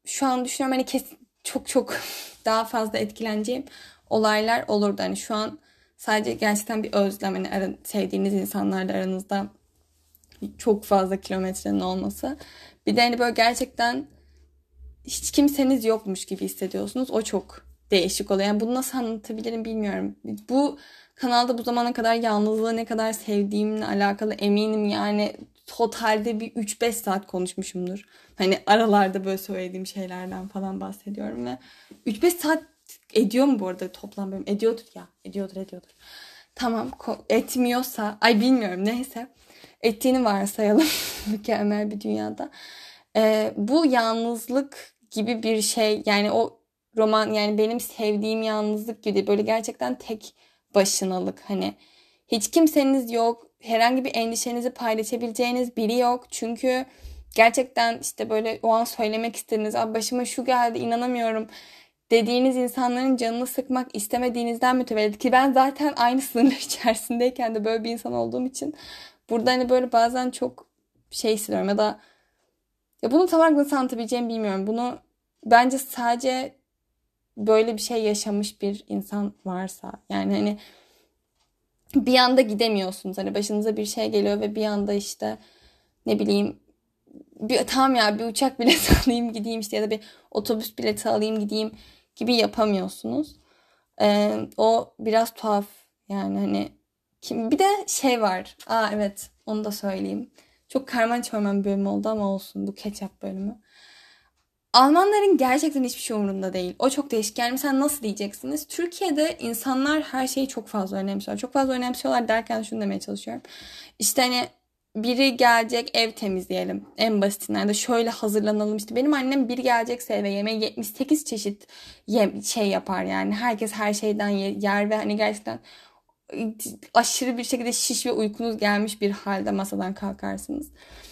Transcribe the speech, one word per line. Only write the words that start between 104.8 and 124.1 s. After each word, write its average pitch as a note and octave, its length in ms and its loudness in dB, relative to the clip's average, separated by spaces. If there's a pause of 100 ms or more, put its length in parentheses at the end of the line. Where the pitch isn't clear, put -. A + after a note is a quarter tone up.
gerçekten C4+ 460 2
hiçbir A#3+ 180 -6
şey A3 160 -4
umurunda G3 360 -2
değil. F3+ 260 -6
O C4 100 4
çok C#4 220 -4
değişik. G#3+ 260 -2
Yani A#3+ 140 0
mesela C4+ 280 0
nasıl C#4+ 240 0
diyeceksiniz? G#3 640 -6
Türkiye'de E4+ 720 -2
insanlar C4+ 600 0
her C4 260 -4
şeyi C4+ 200 -2
çok A#3 200 -10
fazla G3 300 -4
önemsiyorlar. G3+ 440 -4
Çok C4 120 -8
fazla C4+ 200 2
önemsiyorlar B3 540 -2
derken A3 340 -2
şunu A3 200 -6
demeye G3 180 -2
çalışıyorum. G#3+ 440 -10 (560)
İşte C4 220 2
hani B3 260 2 (480)
biri B3 420 4
gelecek A#3 560 4
ev A3+ 180 2
temizleyelim. F#3 720 -4 (120)
En G#3+ 240 2
basitinden G3+ 480 0
de G#3 40 2
şöyle A#3 360 2
hazırlanalım. G#3+ 680 0
İşte G#3+ 180 -8
benim C#4 180 2
annem C4 360 0
biri B3 120 -2
gelecekse A#3+ 520 0
eve G3+ 160 0
yemeğe G#3 300 -2
yetmiş G#3+ 280 -4
sekiz D4+ 380 0
çeşit G#3 420 -6 (400)
yem-, G3+ 360 2
şey G#3 240 0
yapar F#3+ 360 -2
yani. F#3+ 300 0
Herkes A3 400 -2
her G#3 200 0
şeyden G#3 360 0